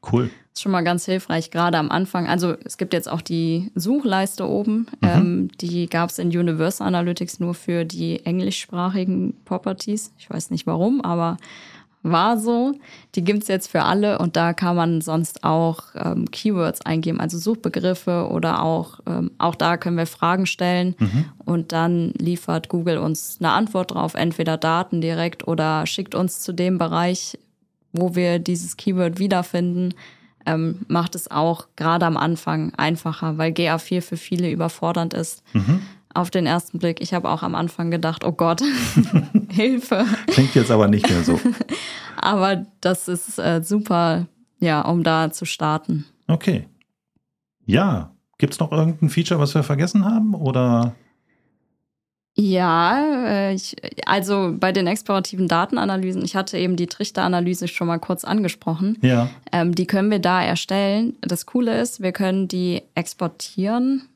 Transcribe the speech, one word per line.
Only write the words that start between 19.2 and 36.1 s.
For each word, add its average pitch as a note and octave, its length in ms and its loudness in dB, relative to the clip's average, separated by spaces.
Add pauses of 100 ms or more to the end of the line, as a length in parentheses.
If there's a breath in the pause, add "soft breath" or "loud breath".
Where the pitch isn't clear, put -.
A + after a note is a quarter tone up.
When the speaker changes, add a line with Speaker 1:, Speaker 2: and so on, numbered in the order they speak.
Speaker 2:
auch E3+ 160 0
da E3+ 240 0
können E3+ 200 -2
wir E3 100 0
Fragen F3+ 400 0
stellen F3+ 500 0
Speaker 1:
Mhm. A#2 280 2 (200)
Speaker 2:
und E3+ 280 -2
dann E3+ 440 2
liefert - 520 -2
Google E3+ 280 0
uns - 420 -4
eine D#3+ 120 2
Antwort G3+ 400 0
drauf, - 240 -2
entweder E3 420 0
Daten E3 420 0
direkt E3 480 -2
oder D#3+ 380 0
schickt - 300 -6
uns F3+ 240 -2
zu F3+ 140 -8
dem F3+ 260 0
Bereich, E3+ 580 -2 (560)
wo F3 220 0
wir F3 240 2
dieses F3 380 -4
Keyword F3+ 420 0
wiederfinden. F3+ 760 0 (500 loud breath)
Ähm, E3 440 0
macht E3+ 260 0
es E3+ 160 -10
auch E3 460 0
gerade E3+ 320 2
am E3 100 0
Anfang D#3+ 580 -2
einfacher, D#3+ 640 -2
weil D#3+ 140 0
G E3 180 0
A E3 80 0
vier F3+ 240 -2
für E3+ 160 -10
viele E3+ 320 -2
überfordernd E3+ 640 -2
ist. - 300 -8 (100)
Speaker 1:
Mhm. A#2+ 280 2 (320 loud breath)